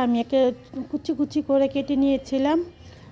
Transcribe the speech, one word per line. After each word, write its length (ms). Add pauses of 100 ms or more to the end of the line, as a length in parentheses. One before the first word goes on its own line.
আমি 180
একে 220 (460)
কুচি 260
কুচি 280
করে 260
কেটে 280
নিয়েছিলাম। 600 (540)